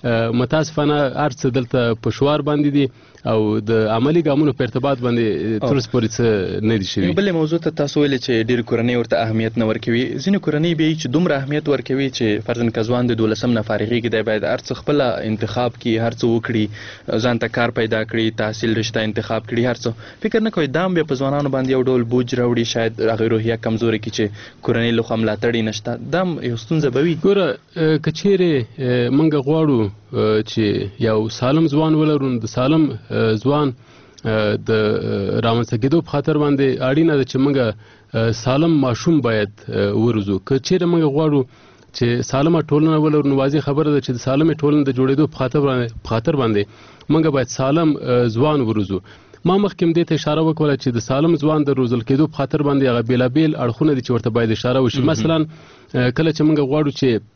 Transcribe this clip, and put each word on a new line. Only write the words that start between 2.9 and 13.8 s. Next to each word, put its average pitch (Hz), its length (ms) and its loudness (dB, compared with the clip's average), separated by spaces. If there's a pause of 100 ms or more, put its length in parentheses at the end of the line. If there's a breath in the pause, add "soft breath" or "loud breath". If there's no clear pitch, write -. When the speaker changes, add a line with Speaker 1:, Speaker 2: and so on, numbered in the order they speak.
Speaker 1:
او 110 340 2
د 104 120 -4
عملي 113 500 2
ګامونو 147 320 2
په - 80 -6
ارتباط 131 380 -2
باندې، 120 260 0
آه، 101 280 -2
Speaker 2:
او 110 160 -2
Speaker 1:
تر 143 60 2
اوسه 120 160 -2
پورې 117 160 0
څه 120 180 -2 (380)
نه 110 140 2
دي 98 60 0
شوي. 92 220 -2
Speaker 2:
یو 90 80 0
بلې 196 180 0
موضوع 160 280 0
ته 165 100 -2
تاسو 147 380 0
ویلې 135 120 0
چې 113 280 0
ډېرې 123 140 2
کورنۍ 117 340 0
ورته 117 220 0
اهمیت 113 400 0
نه 113 80 0
ورکوي. 117 520 -2
ځینې 196 200 0
کورنۍ 160 400 0
به 160 60 0
یي 160 120 2
چې 156 120 -8
دومره 156 260 2
اهمیت 143 360 -2
ورکوي 135 400 0
چې 110 360 0
فرضاً 117 240 0
که 113 120 -2
ځوان 120 260 0
د 120 60 2
دولسم 110 360 0
نه 113 120 0
فارغېږي، 113 480 -2